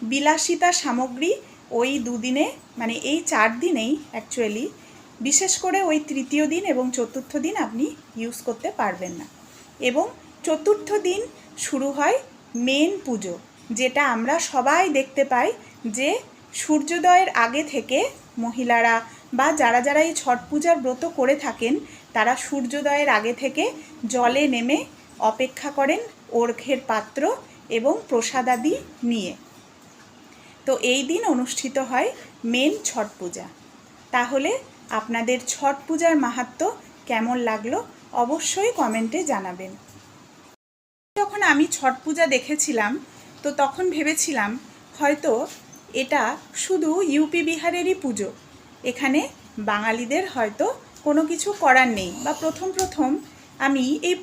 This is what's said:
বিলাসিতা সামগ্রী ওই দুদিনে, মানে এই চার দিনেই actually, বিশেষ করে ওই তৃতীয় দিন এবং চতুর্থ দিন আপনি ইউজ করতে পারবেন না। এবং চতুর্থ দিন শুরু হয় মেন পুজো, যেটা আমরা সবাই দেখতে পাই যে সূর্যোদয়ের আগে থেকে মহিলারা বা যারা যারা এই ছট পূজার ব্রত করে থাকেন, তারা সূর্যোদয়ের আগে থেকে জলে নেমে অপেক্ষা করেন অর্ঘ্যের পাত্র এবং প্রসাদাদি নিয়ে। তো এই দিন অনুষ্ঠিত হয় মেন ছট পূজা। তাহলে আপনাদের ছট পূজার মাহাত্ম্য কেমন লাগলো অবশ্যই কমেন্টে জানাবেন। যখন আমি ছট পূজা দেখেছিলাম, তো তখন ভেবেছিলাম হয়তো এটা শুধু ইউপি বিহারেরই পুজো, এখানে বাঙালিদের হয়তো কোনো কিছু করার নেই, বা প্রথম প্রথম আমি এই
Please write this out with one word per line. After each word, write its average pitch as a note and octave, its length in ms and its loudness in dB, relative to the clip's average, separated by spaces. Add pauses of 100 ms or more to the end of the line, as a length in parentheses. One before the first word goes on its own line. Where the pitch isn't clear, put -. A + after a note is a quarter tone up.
বিলাসিতা D4+ 680 2
সামগ্রী C4 580 -2 (400)
ওই B3 280 2
দুদিনে, B3 480 0 (300)
মানে A#3 180 -4 (100)
এই D4+ 160 0 (100)
চার A3+ 180 6 (120)
দিনেই C4+ 320 0 (260)
actually, A3 480 -4 (540)
বিশেষ C#4 380 2
করে F#4 240 0
ওই D#4 180 2
তৃতীয় C#4+ 460 0
দিন E4 180 -2
এবং B3+ 260 0
চতুর্থ B3 460 -6
দিন D#4+ 200 -2
আপনি A#3 280 -2 (320)
ইউজ A#3 260 -6
করতে A3+ 340 -6
পারবেন F3+ 440 -4
না। D3 60 -14 (540)
এবং C4 260 0 (360)
চতুর্থ F#4+ 460 0 (140)
দিন F#4 180 0 (380)
শুরু C#4 320 -2
হয় D4 260 2 (500)
মেন C#4+ 240 4 (140)
পুজো, G3 300 -4 (360)
যেটা B3+ 320 2 (120)
আমরা A#3 240 0
সবাই C#4+ 440 2 (160)
দেখতে C4+ 260 0
পাই C4+ 240 2 (380)
যে B3+ 240 0 (440)
সূর্যোদয়ের E4+ 760 4 (160)
আগে B3+ 200 0
থেকে C4 340 -2 (400)
মহিলারা A#3 580 2 (360)
বা C4 200 2
যারা B3 280 4
যারা C#4 200 4
এই E4 140 2
ছট B3 320 0
পূজার D#4 380 2
ব্রত B3+ 180 -2 (160)
করে C4+ 180 4
থাকেন, A#3+ 380 -2 (380)
তারা A#3 240 4
সূর্যোদয়ের C#4+ 720 0
আগে A3+ 240 2
থেকে C4+ 320 -2 (420)
জলে B3 420 2
নেমে B3 300 0 (400)
অপেক্ষা B3+ 520 -2
করেন C#4+ 300 0 (320)
অর্ঘ্যের A#3+ 540 0
পাত্র A3 360 -4 (460)
এবং A3+ 260 2 (140)
প্রসাদাদি B3 680 0 (280)
নিয়ে। A#3 300 -2 (1300)
তো C4+ 80 0 (200)
এই C4+ 100 2
দিন E4 240 -2
অনুষ্ঠিত C4 520 -2
হয় C4 300 0 (360)
মেন B3+ 280 2 (120)
ছট G#3 240 -4 (100)
পূজা। F3+ 280 -10 (640)
তাহলে C4 400 0 (400)
আপনাদের A#3 560 -2
ছট C#4 300 0 (100)
পূজার D#4+ 300 2
মাহাত্ম্য B3 500 -2 (400)
কেমন A#3 320 -2
লাগলো A3+ 400 -2 (340)
অবশ্যই D#4+ 600 0
কমেন্টে A3+ 520 -2
জানাবেন। F#3+ 480 -6 (1400)
যখন G4+ 260 -2
আমি D4+ 220 6 (120)
ছট C4 180 0 (100)
পূজা D#4 220 2
দেখেছিলাম, B3+ 680 0 (500)
তো C#4+ 60 -2 (120)
তখন C#4 300 0
ভেবেছিলাম D4 600 0 (480)
হয়তো D4 340 2 (600)
এটা C4 280 0 (320)
শুধু D#4+ 360 0 (120)
ইউপি D#4 400 2
বিহারেরই E4+ 520 0
পুজো, G#3+ 340 -4 (560)
এখানে C4 360 0 (380)
বাঙালিদের A3+ 680 0 (100)
হয়তো A3+ 320 0 (380)
কোনো D4+ 260 4
কিছু E4+ 180 -2 (120)
করার C4 280 6
নেই, F#3+ 220 -4 (140)
বা D4 80 -2
প্রথম D#4+ 400 -4
প্রথম F4+ 380 0 (480)
আমি C4+ 260 2 (180)
এই F4+ 200 2